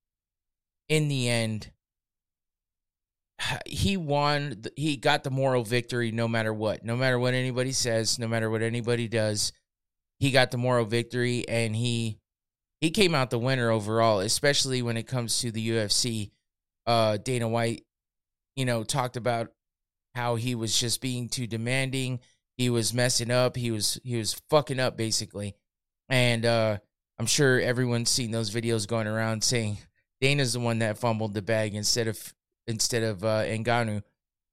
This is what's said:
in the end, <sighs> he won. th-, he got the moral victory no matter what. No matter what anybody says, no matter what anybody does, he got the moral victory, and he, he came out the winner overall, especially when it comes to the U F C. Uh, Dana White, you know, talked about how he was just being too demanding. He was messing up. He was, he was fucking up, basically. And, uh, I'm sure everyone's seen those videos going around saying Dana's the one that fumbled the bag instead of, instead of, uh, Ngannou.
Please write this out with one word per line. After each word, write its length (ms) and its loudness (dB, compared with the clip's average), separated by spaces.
in 180 2
the 220 0
end, 400 -2
<sighs> 280 -4
he 280 0
won. 680 0
th-, 120 -8
he 220 0
got 260 2
the 60 -4
moral 340 2
victory 480 -2
no 160 0
matter 240 0
what. 320 -2
No 120 -4
matter 240 2
what 160 2
anybody 380 -2
says, 440 0
no 100 -4
matter 220 0
what 140 0
anybody 440 -2
does, 460 0
he 120 2
got 180 6
the 80 -4
moral 280 2
victory, 600 -2
and 280 -2
he, 420 -2
he 80 2
came 240 4
out 160 2
the 80 0
winner 320 2
overall, 520 4
especially 600 0
when 160 -2
it 80 -6
comes 360 -2
to 100 -4
the 100 -4
U 160 0
F 140 0
C. 400 -2
Uh, 300 4
Dana 300 -2
White, 360 -2
you 60 -2
know, 220 0
talked 320 -2
about 340 -2
how 220 -2
he 200 -2
was 240 0
just 220 -2
being 260 -4
too 180 -6
demanding. 760 -2
He 120 2
was 240 0
messing 360 0
up. 280 2
He 120 -2
was, 320 -2
he 140 -6
was 340 -4
fucking 300 2
up, 160 0
basically. 640 -4
And, 380 2
uh, 320 2
I'm 60 -4
sure 340 4
everyone's 500 0
seen 220 0
those 240 -2
videos 320 0
going 200 -2
around 360 -2
saying 360 0
Dana's 320 2
the 80 -4
one 180 0
that 180 0
fumbled 360 -2
the 80 -4
bag 340 0
instead 320 0
of, 260 -6
instead 380 -2
of, 220 -4
uh, 180 2
Ngannou. 600 0